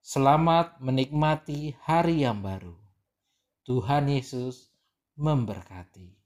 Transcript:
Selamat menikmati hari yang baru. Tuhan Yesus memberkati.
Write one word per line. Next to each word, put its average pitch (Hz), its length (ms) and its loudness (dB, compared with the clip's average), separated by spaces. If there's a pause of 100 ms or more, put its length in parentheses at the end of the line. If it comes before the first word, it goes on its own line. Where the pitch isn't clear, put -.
Selamat 165 800 2
menikmati 147 1040 -2
hari 165 400 2
yang 110 160 0
baru. 92 320 -8 (960)
Tuhan 131 400 0
Yesus 127 640 -4 (480)
memberkati. 95 1040 -4